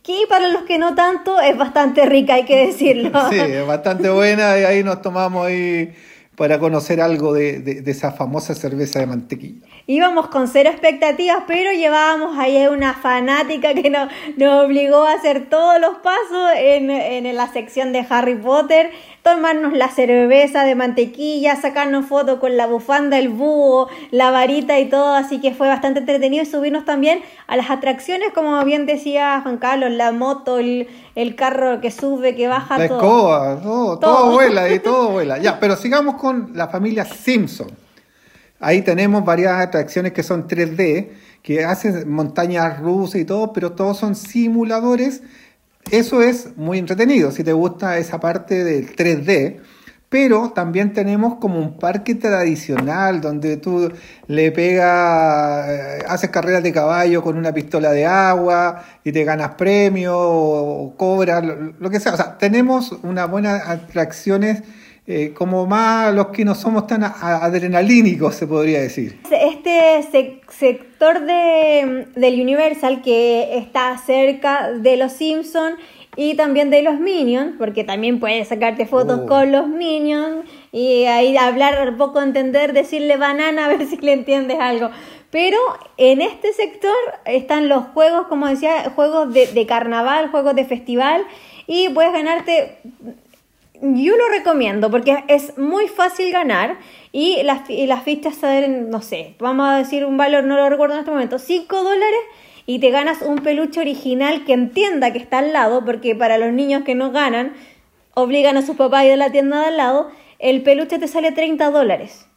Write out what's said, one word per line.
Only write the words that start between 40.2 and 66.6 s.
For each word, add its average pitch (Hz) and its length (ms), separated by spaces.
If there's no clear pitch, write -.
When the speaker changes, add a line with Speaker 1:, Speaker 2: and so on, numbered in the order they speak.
Speaker 2:
son 175 240
tres 170 300
D, 185 360
que 156 200
hacen 175 460
montañas 156 680
rusas 180 420
y 156 40
todo, 214 280
pero 175 200
todos 196 240
son 202 180
simuladores. 233 1040
Eso 233 300
es 240 360
muy 170 220
entretenido, 185 520
si 156 120
te 160 100
gusta 175 460
esa 170 200
parte 180 440
del 151 320
tres 160 300
D. 160 360
Pero 240 460
también 185 360
tenemos 208 440
como 180 240
un 151 180
parque 202 380
tradicional 175 1040
donde 151 360
tú 175 340
le 156 240
pegas, 165 1160
eh, 143 380
haces 180 220
carreras 175 340
de 175 80
caballo 170 500
con 160 160
una 160 160
pistola 151 380
de 147 140
agua 175 800
y 151 80
te 156 120
ganas 151 320
premios 190 600
o, 151 720
o - 100
cobras, 185 480
lo, 156 320
lo 180 120
que 202 100
sea. 208 140
O 165 40
sea, - 200
tenemos 247 540
una 180 220
buena 202 440
atracciones, 196 920
eh, 151 240
como 185 320
más 220 480
los 202 140
que - 180
no 202 100
somos 220 320